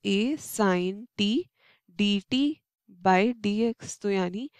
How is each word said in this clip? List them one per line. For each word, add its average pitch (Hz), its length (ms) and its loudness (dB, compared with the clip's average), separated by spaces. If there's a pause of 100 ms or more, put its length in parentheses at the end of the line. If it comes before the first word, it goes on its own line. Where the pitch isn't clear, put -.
a 196 120 0 (240)
sin 190 640 0 (120)
t 208 140 0 (680)
d 208 100 2 (220)
t 262 120 0 (580)
by 185 200 4 (200)
d 208 140 0 (140)
x। - 320 -10
तो 208 80 -2
यानी 196 400 -2 (100)